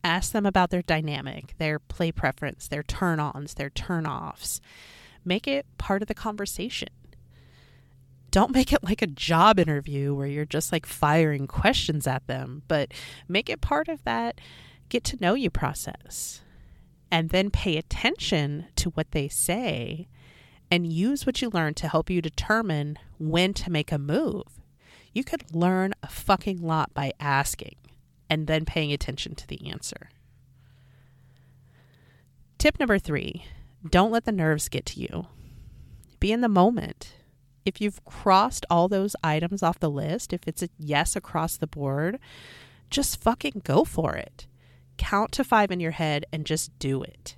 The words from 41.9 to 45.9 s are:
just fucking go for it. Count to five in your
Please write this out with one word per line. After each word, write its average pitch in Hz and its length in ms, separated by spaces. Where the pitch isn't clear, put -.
just - 300
fucking 240 440
go 156 200
for - 300
it. - 320
Count 208 340
to 269 120
five 208 260
in 180 100
your 165 120